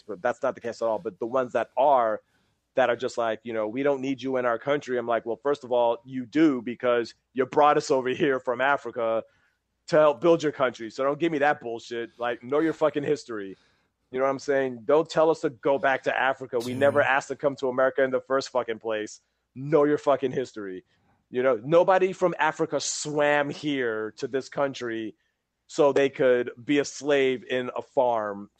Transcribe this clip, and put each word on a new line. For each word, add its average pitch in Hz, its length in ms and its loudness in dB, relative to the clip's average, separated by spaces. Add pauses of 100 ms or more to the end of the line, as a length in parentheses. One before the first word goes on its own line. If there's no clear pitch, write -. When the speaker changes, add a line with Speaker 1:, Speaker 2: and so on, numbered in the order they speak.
Speaker 1:
supremacist. 95 160 -12
That's 120 220 -4
not 127 120 -2
the 117 60 -20
case 117 200 -10
at 117 40 0
all. 110 140 0
But 95 200 -10
the 120 60 -4
ones 127 280 -2
that 117 240 -2
are, 123 440 4 (540)
that 127 160 4
are 120 40 0
just 120 220 -6
like, 113 260 -2
you 117 100 -8
know, 110 140 -2
"We 123 140 -6
don't 139 200 0
need 131 200 -4
you 131 160 -4
in 123 80 -2
our 117 140 0
country." 135 400 -2
I'm 117 80 -4
like, 113 180 0
"Well, 113 160 -6
first 143 220 -2
of 120 80 -14
all, 120 340 2
you 131 220 -10
do 143 340 2
because 120 540 -2 (180)
you 127 140 0
brought 147 280 4
us 156 140 0
over 131 200 0
here 131 300 0
from 123 220 -4
Africa 117 640 -2 (640)
to - 80 0
help 147 260 4
build 170 220 4
your 151 80 0
country. 117 400 -2
So 135 120 -4
don't 143 160 -2
give 170 120 0
me 151 80 -2
that 143 200 2
bullshit. 117 600 -10
Like, 120 240 -4
know 135 160 0
your 160 140 0
fucking 151 300 -2
history." 110 540 -6 (540)
You 131 80 -4
know 131 60 2
what 139 60 2
I'm 135 80 -4
saying? 131 460 -2
Don't 151 240 2
tell 160 220 2
us 156 100 -4
to 165 80 -2
go 139 300 -2
back - 240 0
to 131 120 -2
Africa. 131 440 -2
We 127 140 -6
Speaker 2:
Yeah. 127 60 -6
Speaker 1:
never 139 220 4
asked 131 280 0
to 135 60 -8
come 139 220 -2
to 135 120 -4
America 131 340 2
in 131 80 0
the 127 100 -2
first 135 280 -2
fucking 117 300 -4
place. 107 420 -6 (340)
Know 143 280 2
your 147 140 2
fucking 135 340 0
history. 101 540 -8 (440)
You 123 140 -2
know, 127 180 2
nobody 185 520 4
from 170 260 0
Africa 151 400 -2
swam 147 680 0
here 120 680 -4
to 139 100 -6
this 127 200 -6
country 120 640 -6 (520)
so 143 260 2
they 139 180 2
could 123 420 0 (120)
be 143 160 0
a 139 60 0
slave 135 640 0
in 127 260 -4
a 120 60 -6
farm 107 680 -2 (100)